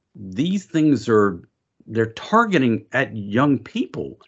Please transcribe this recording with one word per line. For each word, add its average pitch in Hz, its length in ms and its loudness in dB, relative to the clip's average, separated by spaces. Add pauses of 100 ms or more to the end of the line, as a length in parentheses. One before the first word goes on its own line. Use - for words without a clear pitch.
(140)
these 131 500 -4
things 151 420 2
are, 101 360 2 (440)
they're 113 260 -2
targeting 151 800 0
at 123 220 -2
young 113 440 0
people. - 680 -8